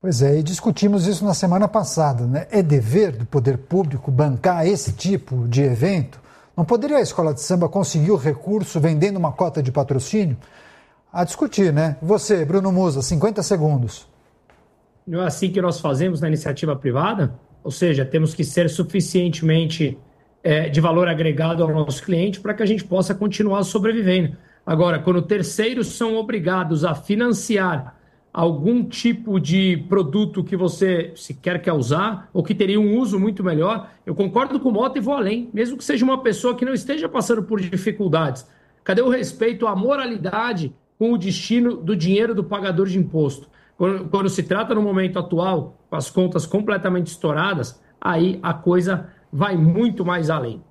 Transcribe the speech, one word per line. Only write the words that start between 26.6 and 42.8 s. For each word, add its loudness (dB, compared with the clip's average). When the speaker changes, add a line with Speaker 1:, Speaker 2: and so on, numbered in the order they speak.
Speaker 2:
a 0
financiar -2
algum 2
tipo -2
de 2
produto 0
que -4
você 0
sequer -6
quer 0
usar 0
ou 0
que -2
teria 2
um 2
uso 0
muito 0
melhor, 0
eu -6
concordo 0
com 0
o 2
Mota 0
e -2
vou -2
além. -2
Mesmo -4
que -14
seja 0
uma 0
pessoa 0
que -4
não -2
esteja -4
passando -2
por -2
dificuldades, -2
cadê 2
o 2
respeito -2
à 0
moralidade -2
com 2
o 2
destino 0
do -2
dinheiro 2
do -2
pagador -2